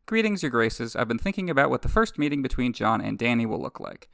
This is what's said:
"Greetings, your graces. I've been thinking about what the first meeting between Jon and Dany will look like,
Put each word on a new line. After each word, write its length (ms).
"Greetings, 380
your 80
graces. 440
I've 140
been 80
thinking 320
about 220
what 100
the 80
first 300
meeting 240
between 280
Jon 300
and 160
Dany 300
will 140
look 180
like, 340